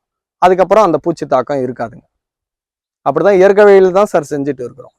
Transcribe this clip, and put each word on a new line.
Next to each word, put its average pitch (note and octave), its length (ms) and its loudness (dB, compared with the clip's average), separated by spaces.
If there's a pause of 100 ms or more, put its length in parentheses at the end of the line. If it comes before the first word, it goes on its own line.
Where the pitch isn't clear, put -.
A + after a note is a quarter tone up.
(420)
அதுக்கப்புறம் F#3 420 2
அந்த E3 140 -2
பூச்சி D#3+ 280 -8
தாக்கம் C3+ 380 -4
இருக்காதுங்க. A#2+ 420 -12 (1000)
அப்படிதான் E3 320 0
இயற்கை G3 260 4
வழியில G3 280 4
தான் G3 140 0
சார் D#3+ 240 -4
செஞ்சுட்டு C#3 340 -8
இருக்கிறோம் - 360 -20